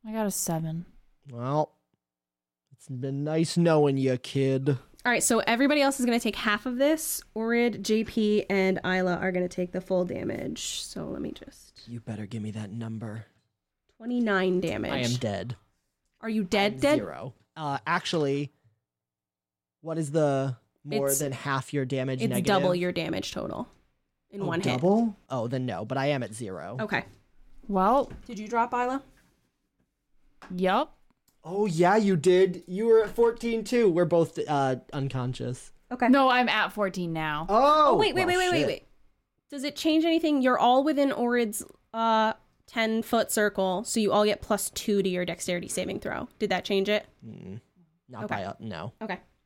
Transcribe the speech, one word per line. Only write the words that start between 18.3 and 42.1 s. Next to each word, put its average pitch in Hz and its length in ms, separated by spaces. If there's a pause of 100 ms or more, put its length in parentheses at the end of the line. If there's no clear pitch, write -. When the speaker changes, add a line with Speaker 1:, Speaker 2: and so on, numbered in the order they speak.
Speaker 2:
what 160 180
is 151 140
the 135 440 (280)
more 139 240
Speaker 3:
It's, 139 120
Speaker 2:
than 143 120
half 135 400
your 139 120
damage 131 380
Speaker 3:
it's - 80
Speaker 2:
negative? - 160
Speaker 3:
double 185 280
your 180 180
damage - 400
total - 360 (640)
in 202 120
Speaker 2:
Oh, 190 40
Speaker 3:
one 170 140
hit. 190 120
Speaker 2:
double? 196 440 (140)
Oh, 120 180
then 127 180
no, 101 180
but 127 140
I 135 80
am 143 160
at 107 120
zero. 98 460
Speaker 3:
Okay. 214 240 (640)
Speaker 1:
Well, 208 440 (160)
Speaker 3:
Did 220 120
you 214 100
drop, 233 240
Isla? 254 300 (1500)
Speaker 1:
Yup. 190 400 (500)
Speaker 2:
Oh, 196 220
yeah, 175 300
you 196 200
did. 180 500
You 190 200
were 220 180
at 202 100
fourteen 233 500
too. 233 260
We're 170 140
both, 165 340 (100)
uh, 139 280 (160)
unconscious. 127 800 (180)
Speaker 3:
Okay. 247 180
Speaker 1:
No, 262 200
I'm 247 200
at 208 240
fourteen 185 400
now. 156 360
Speaker 2:
Oh, 285 440
Speaker 3:
Oh, - 40
wait, 392 180
wait, 359 120
Speaker 2:
well, - 0
Speaker 3:
wait, 359 100
wait, 370 80
Speaker 2:
shit. 359 80
Speaker 3:
wait, 302 140
wait. - 160 (680)
Does 277 140
it 294 120
change 311 280
anything? 320 380
You're 254 160
all 254 260
within 277 260
Orid's, 240 540 (300)
uh, 220 400 (320)